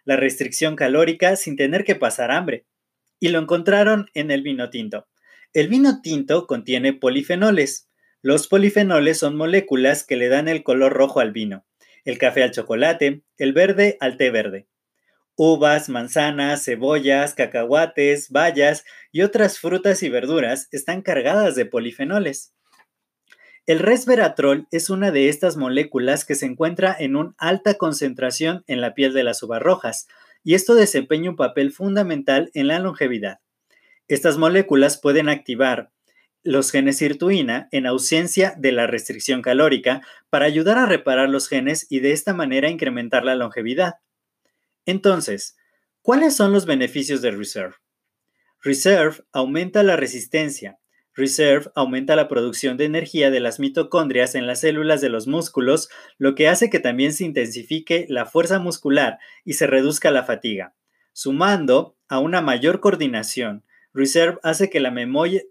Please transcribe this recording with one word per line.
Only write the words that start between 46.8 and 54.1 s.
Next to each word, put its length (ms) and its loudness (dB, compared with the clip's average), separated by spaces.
de 100 0
Reserve? 440 -10
Reserve 560 2
aumenta 500 0
la 140 4
resistencia. 840 -6
Reserve 600 2
aumenta 400 -2
la 140 2
producción 480 -4
de 80 -2
energía 440 0
de 120 0
las 180 -4
mitocondrias 760 -2